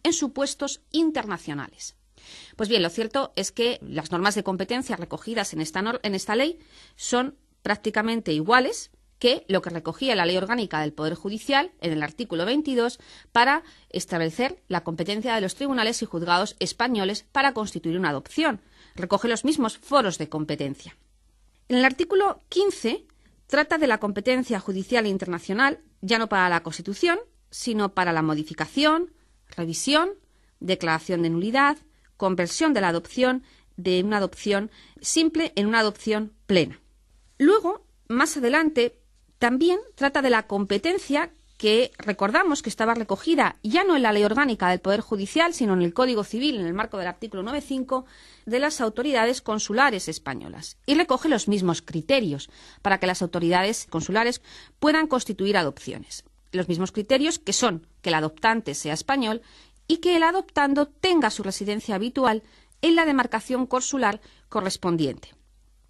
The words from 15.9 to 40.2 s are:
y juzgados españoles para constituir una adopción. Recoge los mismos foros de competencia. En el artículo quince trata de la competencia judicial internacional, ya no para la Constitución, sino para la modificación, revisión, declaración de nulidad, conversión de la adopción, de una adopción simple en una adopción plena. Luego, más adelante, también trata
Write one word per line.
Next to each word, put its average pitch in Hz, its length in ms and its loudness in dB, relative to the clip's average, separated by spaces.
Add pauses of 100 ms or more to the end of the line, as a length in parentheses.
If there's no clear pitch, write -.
y 226 40 -4
juzgados 175 540 0
españoles 208 720 -2
para 269 220 2
constituir 180 440 -6
una 185 120 0
adopción. 208 500 -2 (360)
Recoge 196 340 -2
los 226 160 -2
mismos 277 320 0
foros 233 400 0
de 151 100 -6
competencia. 147 680 -6 (720)
En 247 80 2
el 254 80 6
artículo 349 640 0
quince 359 560 -2 (420)
trata 302 300 0
de 311 100 2
la 214 120 2
competencia 214 600 -2
judicial 208 480 -2
internacional, 190 720 -2 (220)
ya 214 160 0
no 226 100 0
para 185 220 4
la 170 140 2
Constitución, 202 560 -2 (300)
sino 208 440 -2
para 180 180 2
la 160 100 2
modificación, 160 920 0 (420)
revisión, 269 540 0 (500)
declaración 175 640 -2
de 165 80 2
nulidad, 240 480 2 (400)
conversión 190 560 0
de 214 80 2
la 180 80 2
adopción, 254 540 0 (340)
de 180 260 2
una 208 140 0
adopción 202 520 -2 (300)
simple 320 560 0
en 202 120 0
una 226 120 2
adopción 214 540 -2 (120)
plena. 156 360 0 (560)
Luego, 381 480 2 (240)
más 269 260 0
adelante, 269 640 0 (400)
también 294 400 2 (160)
trata 277 260 0